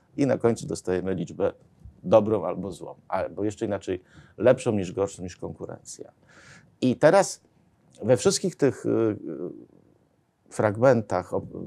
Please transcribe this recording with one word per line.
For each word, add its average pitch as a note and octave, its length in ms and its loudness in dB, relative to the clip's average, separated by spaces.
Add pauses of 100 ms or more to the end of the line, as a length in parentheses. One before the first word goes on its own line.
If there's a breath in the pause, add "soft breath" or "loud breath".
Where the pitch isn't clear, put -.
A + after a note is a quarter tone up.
(160 soft breath)
i C#3+ 100 0
na A#2 120 0
końcu A#2 280 0
dostajemy F#2 480 -4
liczbę E2+ 380 -4 (520)
dobrą G#2 400 4
albo F2+ 260 -6
złą, C#2 240 -14 (140)
albo F#2+ 360 -4
jeszcze G#2+ 220 -4
inaczej, F#2+ 360 -4 (360 soft breath)
lepszą B2 340 4
niż F#2 200 -2
gorszą F#2+ 300 -4
niż F2+ 140 -12
konkurencja. - 760 -14 (680 loud breath)
I B2 160 2
teraz F3 440 4 (640)
we B2 140 4
wszystkich F#3+ 400 0
tych, B2+ 300 0
y, - 20 -4
y, A2+ 280 0 (1300)
fragmentach G#2+ 840 2
ob-, - 200 -6 (120)